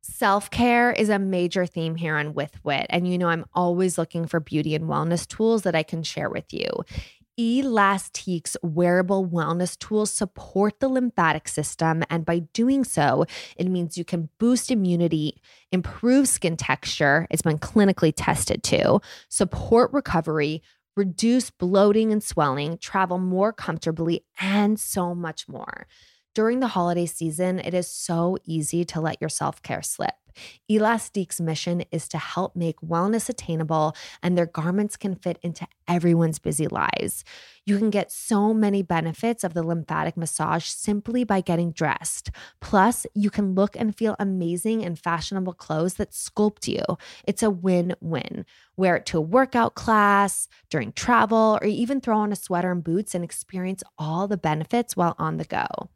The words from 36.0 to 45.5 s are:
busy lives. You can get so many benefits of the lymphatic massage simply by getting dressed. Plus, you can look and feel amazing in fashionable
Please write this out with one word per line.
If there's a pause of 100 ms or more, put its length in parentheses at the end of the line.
busy
lives. (400)
You
can
get
so
many
benefits
of
the
lymphatic
massage
simply
by
getting
dressed. (320)
Plus,
you
can
look
and
feel
amazing
in
fashionable